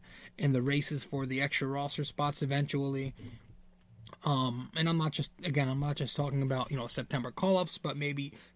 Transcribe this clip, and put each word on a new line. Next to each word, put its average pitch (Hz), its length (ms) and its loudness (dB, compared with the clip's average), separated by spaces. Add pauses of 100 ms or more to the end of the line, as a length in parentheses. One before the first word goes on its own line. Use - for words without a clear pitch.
(380)
and 143 160 4
the 127 80 6
races 143 420 2
for 135 220 -4
the 131 160 0
extra 139 260 0
roster 143 360 -2
spots 147 400 -2
eventually. 139 720 0 (1080)
Um, 131 520 0
and 160 120 2
I'm 165 120 4
not 156 140 0
just, - 180 -2 (120)
again, 143 260 2
I'm 135 100 0
not 143 160 0
just 131 200 -2
talking 143 280 0
about, 131 260 0
you 143 80 -2
know, 120 80 -2
September 123 460 -2
call-ups, 185 480 2
but 139 180 -4
maybe 143 360 -2 (220)